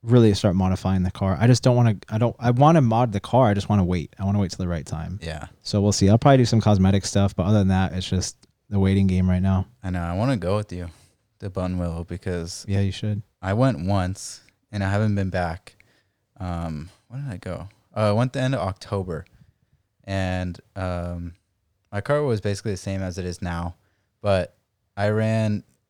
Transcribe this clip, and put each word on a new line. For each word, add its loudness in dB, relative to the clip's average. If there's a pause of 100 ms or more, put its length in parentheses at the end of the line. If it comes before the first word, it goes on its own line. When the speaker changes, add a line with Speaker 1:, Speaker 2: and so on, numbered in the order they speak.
Speaker 1:
really 8
start 2
modifying 2
the -2
car. -2
I 4
just 6
don't 4
wanna, 4 (140)
I -4
don't, 0
I 0
wanna 6
mod 2
the -2
car. 2
I 4
just -2
wanna 4
wait. -2
I -6
wanna 2
wait -2
till -8
the -4
right -4
time. -8
Speaker 2:
Yeah. -10 (140)
Speaker 1:
So 0
we'll 4
see. 4
I'll 6
probably 6
do 4
some 2
cosmetic 4
stuff, 0
but -2
other 4
than 2
that, 0
it's -6
just -4 (340)
the -2
waiting 4
game 2
right 2
now. 0 (160)
Speaker 2:
I -8
know. -4
I -6
wanna -2
go -2
with -6
you -10 (500)
to -10
Buttonwillow -6
because -8
Speaker 1:
Yeah, 0
you 0
should. -6 (220)
Speaker 2:
I -2
went 0
once -4 (300)
and -4
I 0
haven't 2
been -2
back. -6 (640)
Um, -8 (200)
when -12
did -10
I -12
go? -12 (280)
Uh, 2
I 2
went 0
the -6
end 0
of -4
October, -6 (800)
and, -4 (160)
um, -6 (580)
my -6
car -2
was 0
basically -4
the -4
same -6
as -6
it -8
is -8
now, -6 (460)
but 0 (400)
I 0
ran, 0 (260)